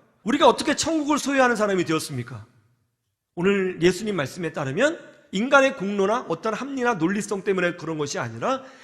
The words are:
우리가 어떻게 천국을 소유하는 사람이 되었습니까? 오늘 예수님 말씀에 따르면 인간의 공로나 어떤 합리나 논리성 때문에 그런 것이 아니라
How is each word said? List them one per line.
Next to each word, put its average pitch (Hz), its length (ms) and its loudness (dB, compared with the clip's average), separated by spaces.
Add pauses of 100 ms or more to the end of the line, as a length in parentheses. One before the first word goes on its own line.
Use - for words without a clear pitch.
(220)
우리가 294 260 4
어떻게 285 280 4
천국을 302 420 0
소유하는 254 380 2
사람이 196 300 0
되었습니까? 131 600 -6 (880)
오늘 185 480 0
예수님 190 340 2
말씀에 160 380 -4
따르면 180 560 -2 (220)
인간의 269 440 4
공로나 202 520 0
어떤 220 260 -4
합리나 247 420 -2
논리성 196 480 -2
때문에 175 320 0
그런 160 220 -8
것이 151 220 -4
아니라 160 440 -4 (200)